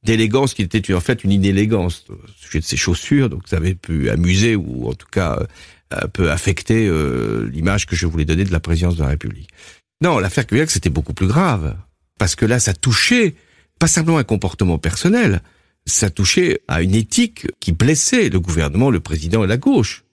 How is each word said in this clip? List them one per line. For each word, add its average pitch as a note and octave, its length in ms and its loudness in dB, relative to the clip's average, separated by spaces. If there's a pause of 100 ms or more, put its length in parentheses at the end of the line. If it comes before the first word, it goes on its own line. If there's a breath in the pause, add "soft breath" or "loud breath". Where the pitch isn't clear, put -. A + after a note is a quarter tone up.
d'élégance A2 520 2
qui - 80 -2
était G2 320 0
en F2 60 0
fait - 220 -2
une G2 100 2
inélégance G2 760 0
au - 100 -18 (180)
sujet - 240 -6
de D#2+ 40 -6
ses - 120 -6
chaussures, C3 520 0
donc C#2+ 180 -8
ça - 100 -4
avait F2 180 0
pu D2+ 360 -2
amuser F#2 460 2
ou B1 320 -4
en B1 60 -4
tout - 160 -20
cas, E2+ 300 -2
euh, - 60 -4 (440 loud breath)
un - 180 -4
peu F2 220 0
affecter, G2+ 560 0
euh, A#1+ 680 -2
l'image F#2 340 -2
que - 80 -4
je E2+ 120 -2
voulais D#2+ 180 -2
donner D#2+ 200 0
de F#2+ 80 -2
la E2 80 0
présidence E2+ 360 0
de D#2+ 60 -2
la C2+ 80 0
République. C#2 380 -8 (540 loud breath)
Non, D#3+ 160 2
l'affaire G2+ 280 -2
Cahuzac, D3+ 240 0
c'était - 200 0
beaucoup D2+ 240 -4
plus F#2+ 120 -2
grave, A2 500 0 (420)
parce G#2 160 0
que - 120 0
là, A#2+ 120 2
ça G#2+ 140 0
touchait F3 640 2 (440 soft breath)
pas E3 80 2
simplement D#3+ 320 2
un C3 60 2
comportement F#2 540 0
personnel, C3+ 640 0 (440 soft breath)
ça - 240 0
touchait C3 580 0
à D#2+ 140 0
une F#2+ 120 2
éthique D#3+ 520 0 (140)
qui - 120 -2
blessait C#3+ 580 2
le F#2+ 100 0
gouvernement, E2 500 0
le G2 100 2
président E2 440 -2
et - 20 0
la A2 120 0
gauche. E3+ 540 0